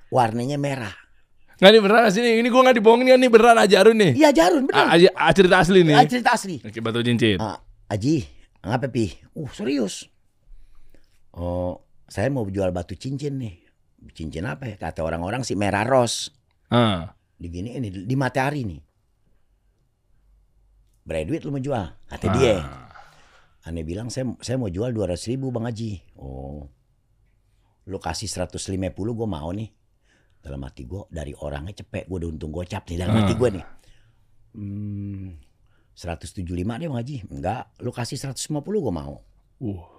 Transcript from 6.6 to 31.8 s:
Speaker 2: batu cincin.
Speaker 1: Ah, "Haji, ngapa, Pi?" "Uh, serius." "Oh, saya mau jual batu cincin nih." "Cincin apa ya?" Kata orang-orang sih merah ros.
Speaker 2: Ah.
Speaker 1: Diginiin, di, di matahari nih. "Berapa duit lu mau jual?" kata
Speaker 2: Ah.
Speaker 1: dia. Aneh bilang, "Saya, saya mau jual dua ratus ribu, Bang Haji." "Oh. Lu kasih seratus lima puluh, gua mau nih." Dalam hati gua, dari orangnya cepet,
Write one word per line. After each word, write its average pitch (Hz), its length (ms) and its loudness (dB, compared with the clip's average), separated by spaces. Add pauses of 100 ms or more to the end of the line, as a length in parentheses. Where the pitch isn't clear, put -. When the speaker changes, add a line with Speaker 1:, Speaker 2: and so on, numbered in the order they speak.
Speaker 2:
batu 117 220 -2
cincin. 113 360 2
Speaker 1:
Ah, 98 200 -6 (300)
"Haji, 110 280 -2 (460)
ngapa, 120 260 -4
Pi?" 117 180 0 (280)
"Uh, 156 160 -10
serius." 247 560 -6 (1300)
"Oh, 90 480 -6 (240)
saya 107 240 -4
mau 131 160 -4
jual 95 240 -2
batu 90 240 -6
cincin 139 420 -8
nih." 113 220 -10 (540)
"Cincin 80 340 -10
apa 139 240 -10
ya?" 95 80 -14
Kata 82 240 -8
orang-orang 85 400 -4
sih 113 140 -6
merah 101 260 -2
ros. 120 480 -2 (400)
Speaker 2:
Ah. 110 480 0 (180)
Speaker 1:
Diginiin, 90 480 -10
di, 104 60 -8 (140)
di 123 120 -4
matahari 135 480 -2
nih. 82 180 -10 (2250)
"Berapa - 220 -6
duit 156 160 -6
lu 156 100 -10
mau 139 100 -6
jual?" 123 240 -4 (200)
kata - 200 -10
Speaker 2:
Ah. 98 80 0
Speaker 1:
dia. 120 200 4 (1120)
Aneh 82 200 -10
bilang, 95 240 -10
"Saya, 123 320 -8
saya 123 160 -6
mau 123 120 -4
jual 101 240 -4
dua 107 160 -4
ratus 87 200 -6
ribu, 135 220 -6
Bang 117 160 -6
Haji." 110 340 -8 (160)
"Oh. 67 520 -14 (1160)
Lu 95 120 -10
kasih 85 300 -8
seratus 90 400 -8
lima 92 220 -4
puluh, 98 240 -8
gua 113 140 -6
mau 80 220 -8
nih." 104 220 -10 (680)
Dalam 69 220 -12
hati 67 220 -14
gua, 90 240 -12
dari 73 260 -12
orangnya 73 440 -10
cepet, - 300 -12